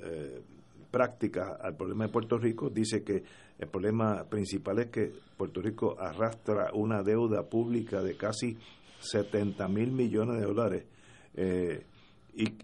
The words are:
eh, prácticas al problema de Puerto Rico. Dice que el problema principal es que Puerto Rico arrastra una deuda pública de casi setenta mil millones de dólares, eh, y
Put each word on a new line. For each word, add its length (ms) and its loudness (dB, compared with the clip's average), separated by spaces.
eh, 380 -8
prácticas 600 2
al 140 -4
problema 300 -2
de 60 -2
Puerto 260 2
Rico. 320 0
Dice 340 0
que 200 0
el 100 -6
problema 600 2
principal 500 -2
es 100 0
que 220 -2
Puerto 240 -4
Rico 380 0
arrastra 760 0
una 300 2
deuda 400 2
pública 580 0
de 140 0
casi 420 -2
setenta 680 0
mil 240 2
millones 480 2
de 80 0
dólares, 380 0
eh, 500 0
y 120 0